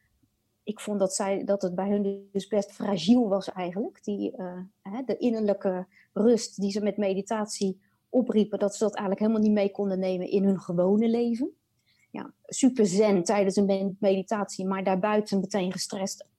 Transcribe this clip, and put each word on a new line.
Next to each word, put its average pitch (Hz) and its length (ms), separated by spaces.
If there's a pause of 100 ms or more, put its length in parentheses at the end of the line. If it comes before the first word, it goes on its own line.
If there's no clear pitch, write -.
(640)
ik 214 160
vond 208 200
dat 190 160
zij, 196 280
dat 202 180
het 180 140
bij 190 140
hun 202 420
dus 190 160
best 202 240
fragiel 208 560
was 190 240
eigenlijk, 185 520
die, 202 320
eh, 180 240 (220)
hè, 202 240
de 214 120
innerlijke 202 680 (260)
rust 220 480
die 196 100
ze 202 100
met 202 160
meditatie 202 800 (300)
opriepen, 208 500
dat 202 160
ze - 80
dat 202 120
eigenlijk 196 320
helemaal 220 200
niet 208 100
mee 196 140
konden 196 280
nemen 185 300
in 196 140
hun 196 160
gewone 185 500
leven. 240 420 (600)
Ja, - 220 (120)
super 247 400
zen 196 380
tijdens 202 320
een 202 100
me-, 196 340
meditatie, 196 640
maar 190 180
daarbuiten 202 560
meteen 190 320
gestrest 190 560 (120)